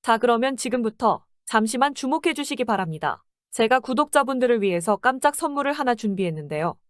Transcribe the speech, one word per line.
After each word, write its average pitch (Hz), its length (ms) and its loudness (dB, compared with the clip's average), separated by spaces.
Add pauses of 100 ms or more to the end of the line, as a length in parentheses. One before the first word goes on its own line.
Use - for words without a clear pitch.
자, 226 160 2
그러면 240 400 2
지금부터 220 680 -2 (200)
잠시만 240 480 0
주목해 311 400 -2
주시기 262 300 -4
바랍니다. 165 600 -4 (280)
제가 240 280 4
구독자분들을 254 840 2
위해서 190 340 0
깜짝 262 400 0
선물을 285 380 -2
하나 262 220 0
준비했는데요. 165 840 -4 (120)